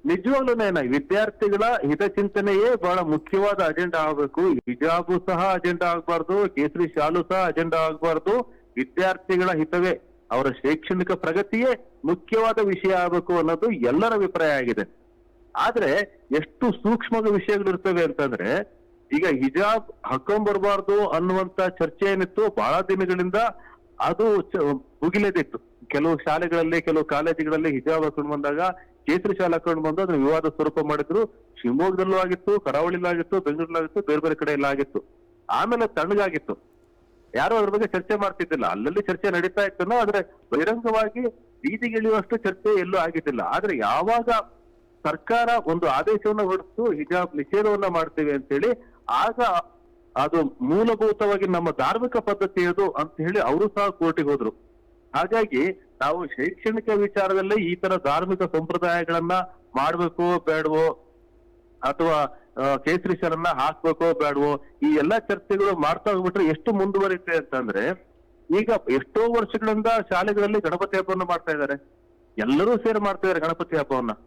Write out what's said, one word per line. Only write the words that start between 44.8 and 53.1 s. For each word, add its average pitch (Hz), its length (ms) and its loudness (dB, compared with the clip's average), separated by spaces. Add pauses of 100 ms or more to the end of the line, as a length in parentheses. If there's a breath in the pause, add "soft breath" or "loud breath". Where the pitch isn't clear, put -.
ಸರ್ಕಾರ 226 420 0 (180)
ಒಂದು 165 220 0
ಆದೇಶವನ್ನ 208 540 0
ಹೊರಡಿಸ್ತು, 190 420 -2
ಹಿಜಾಬ್ 175 520 -2
ನಿಷೇಧವನ್ನ 202 480 0
ಮಾಡ್ತೇವೆ 160 480 0
ಅಂತ 139 200 -4
ಹೇಳಿ, 160 160 0 (400 loud breath)
ಆಗ 202 320 0 (760)
ಅದು 143 480 0
ಮೂಲಭೂತವಾಗಿ 208 840 2
ನಮ್ಮ 170 240 0
ಧಾರ್ಮಿಕ 220 460 -2
ಪದ್ಧತಿ 196 500 0
ಅದು - 240 2
ಅಂತ 156 280 -6